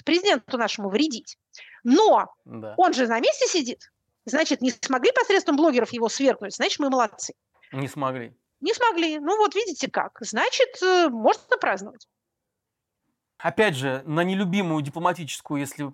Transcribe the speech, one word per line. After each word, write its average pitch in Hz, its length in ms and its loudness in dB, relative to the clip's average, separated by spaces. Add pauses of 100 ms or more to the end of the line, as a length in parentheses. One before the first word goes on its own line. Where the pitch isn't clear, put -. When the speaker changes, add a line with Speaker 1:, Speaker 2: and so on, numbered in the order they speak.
Speaker 1:
президенту 330 540 0
нашему 208 320 -4
вредить. 240 460 -2 (480)
Но 269 420 6 (180)
Speaker 2:
Да. 110 320 -14
Speaker 1:
он 349 160 4
же 247 140 0
на 226 140 -2
месте 523 260 0
сидит. 294 440 -4 (360)
Значит, 285 340 -2
не 254 100 0
смогли 269 420 0
посредством 381 440 2
блогеров 262 360 2
его 233 160 -2
свергнуть, 214 480 0
значит, 349 240 -2
мы 277 100 0
молодцы. 247 420 -2 (400)
Speaker 2:
Не 135 160 -4
смогли. 131 480 -6 (240)
Speaker 1:
Не 370 140 -2
смогли. 339 460 0
Ну 339 180 -2
вот, 415 160 2
видите 381 360 -4
как. - 300 -6
Значит, 330 640 -2
э, 359 260 4
можно 269 500 0
праздновать. 214 480 -6 (1300)
Speaker 2:
Опять 196 380 2
же, 131 280 -2
на 156 180 0
нелюбимую 185 600 0
дипломатическую, 160 800 -4
если 139 340 -8